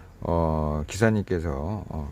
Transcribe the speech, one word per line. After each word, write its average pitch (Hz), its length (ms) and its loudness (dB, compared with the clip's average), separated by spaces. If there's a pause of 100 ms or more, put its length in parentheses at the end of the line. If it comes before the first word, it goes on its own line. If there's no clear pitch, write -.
(220)
어, 78 640 2
기사님께서, 92 1000 0
어, 76 220 -6